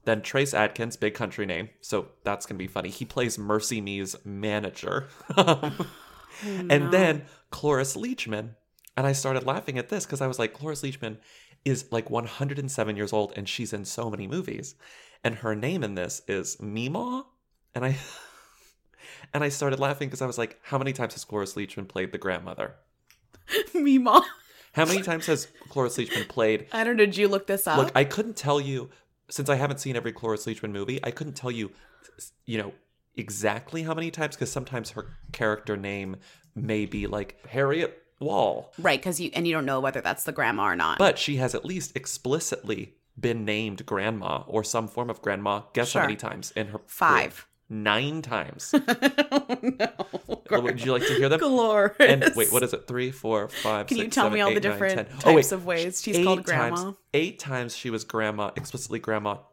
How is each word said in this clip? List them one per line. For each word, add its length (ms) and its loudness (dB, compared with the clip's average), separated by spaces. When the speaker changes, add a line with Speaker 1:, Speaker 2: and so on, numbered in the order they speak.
Speaker 1:
Then 180 2
Trace 320 0
Adkins, 420 0
big 200 0
country 320 -4
name. 220 -6
So 280 -4
that's 220 -4
gonna 140 -10
be 80 -6
funny. 240 -6
He 140 -8
plays 340 -2
Mercy 420 0
Me's 420 -6
manager. 840 -4
<laughs> 160 0
Speaker 2:
Oh, 500 2
Speaker 1:
And 240 -4
Speaker 2:
no. 240 4
Speaker 1:
then 340 4
Cloris 460 0
Leachman. 540 -6
And 120 2
I 60 4
started 340 0
laughing 320 -4
at 100 -8
this 160 -4
'cause 160 -6
I 60 0
was 100 -4
like, 160 -2
Cloris 300 -8
Leachman 340 -8
is, 280 0
like, 200 -2
one 160 -2
hundred 320 -4
and 100 -6
seven 260 -2
years 160 -2
old 240 0
and 140 -8
she's 240 -6
in 120 -8
so 260 -6
many 160 -6
movies. 480 -8
And 120 0
her 200 -2
name 280 -2
in 120 -4
this 320 -4
is 300 -4
Meemaw. 680 -6
And 100 -4
I 140 0
<laughs> 140 -20
And 80 2
I 60 2
started 300 0
laughing 300 0
'cause 140 -8
I 20 -2
was 140 -4
like, 240 -4
"How 160 -4
many 140 0
times 200 -4
has 120 -12
Cloris 280 -4
Leachman 340 -8
played 240 -4
the 60 -8
grandmother?" 580 -6
Speaker 2:
<laughs> 260 -2
Meemaw. 500 8
Speaker 1:
How 120 4
many 180 2
times 240 -2
has 200 2
Cloris 280 0
Leachman 300 -2
played 460 2
Speaker 2:
I 100 0
don't 140 2
know. 80 10
Did 120 -2
you 100 6
look 200 2
this 200 0
up? 100 4
Speaker 1:
Look, 180 4
I 80 8
couldn't 320 -2
tell 240 0
you, 300 -4
since 200 -4
I 60 6
haven't 240 0
seen 160 -4
every 160 -2
Cloris 340 -4
Leachman 260 -6
movie, 320 -4
I 80 -4
couldn't 240 -10
tell 160 -6
you, 200 -6
you 120 -4
know, 160 -4
exactly 680 -2
how 100 -2
many 180 -4
times, 240 -4
'cause 160 -4
sometimes 400 -6
her 160 -10
character 460 0
name 400 -6
may 300 0
be, 220 -4
like, 400 -6
Harriet 540 0
Wall. 580 0
Speaker 2:
Right, 240 2
'cause 180 -4
you, 140 -4
and 140 0
you 60 2
don't 120 0
know 140 0
whether 220 0
that's 240 -2
the 80 -4
grandma 300 2
or 120 4
not. 220 2
Speaker 1:
But 220 6
she 180 -2
has 180 0
at 100 -4
least 300 -8
explicitly 1000 -4
been 260 0
named 400 -4
grandma 640 -2
or 160 0
some 260 -2
form 200 -4
of 120 -8
grandma. 400 -2
Guess 200 0
how 80 2
Speaker 2:
Sure. 60 2
Speaker 1:
many 100 -2
times 340 -10
in 160 -2
her 200 -8
Speaker 2:
Five. 480 2
Speaker 1:
career? 160 -20
Nine 540 0
times. 580 -4
Speaker 2:
<laughs> 40 2
Oh, 300 0
no. 1000 -2
Speaker 1:
Would 240 -2
you 60 2
like 160 4
to 80 2
hear 140 4
them? 100 4
Speaker 2:
Glorious. 600 6
Speaker 1:
And 240 8
wait, 160 4
what 120 2
is 100 0
it? 140 -8
Three, 240 -2
four, 380 0
five, 380 -2
Speaker 2:
Can 100 2
you 60 0
Speaker 1:
six, 120 -4
Speaker 2:
tell 100 4
Speaker 1:
seven, 100 2
Speaker 2:
me 60 4
all 100 6
the 60 4
Speaker 1:
eight, 60 2
nine, 80 2
Speaker 2:
different 240 0
Speaker 1:
ten. 160 -14
Oh, 100 10
wait. 60 12
Speaker 2:
types 100 2
of 140 -4
ways 360 -2
she's 160 0
Speaker 1:
Eight 60 6
Speaker 2:
called 220 4
Speaker 1:
times, 340 2
Speaker 2:
grandma? 140 -6
Speaker 1:
eight 260 0
times 360 -6
she 140 -6
was 140 -2
grandma, 520 -2
explicitly 440 -8
grandma. 380 -2